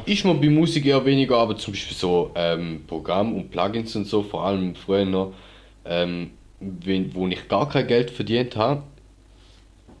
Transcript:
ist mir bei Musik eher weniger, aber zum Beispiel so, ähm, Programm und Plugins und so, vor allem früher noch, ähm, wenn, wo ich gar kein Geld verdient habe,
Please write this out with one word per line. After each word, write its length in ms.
ist 160
mir 100
bei 140
Musik 360
eher 220
weniger, 320
aber 180
zum 180
Beispiel 220
so, 380
ähm, 540
Programm 480
und 160
Plugins 420
und 100
so, 200
vor 200
allem 300
früher 300
noch, 280
ähm, 480
wenn, 560
wo 140
ich 180
gar 220
kein 180
Geld 240
verdient 460
habe, 260